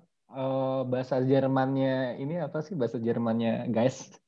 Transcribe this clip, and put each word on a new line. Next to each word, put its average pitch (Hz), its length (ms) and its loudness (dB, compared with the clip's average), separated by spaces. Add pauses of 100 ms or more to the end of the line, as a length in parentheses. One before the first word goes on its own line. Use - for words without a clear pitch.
(260)
eh, 131 540 -2 (100)
bahasa 127 320 0
Jermannya, 131 960 2
ini 139 240 -6
apa 143 160 -6
sih 156 160 -6
bahasa 123 240 -2
Jermannya, 113 720 0
guys? 117 400 0 (180)